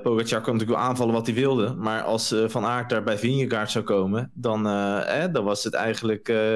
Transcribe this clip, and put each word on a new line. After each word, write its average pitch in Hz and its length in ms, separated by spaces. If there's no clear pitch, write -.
Pogacar 113 380
kon 123 120
natuurlijk 110 260
wel 123 100
aanvallen 123 240
wat 113 120
hij 113 100
wilde. 123 380
Maar 110 280
als, 110 300
eh, 110 160
Van 110 180
Aert 120 240
daar 110 140
bij 107 140
Vingegaard 123 540
zou 110 120
komen, 101 500
dan, 110 340
eh, 101 380
hè, 156 260
dan 127 120
was 101 200
het 110 100
eigenlijk, 110 560
eh, 110 260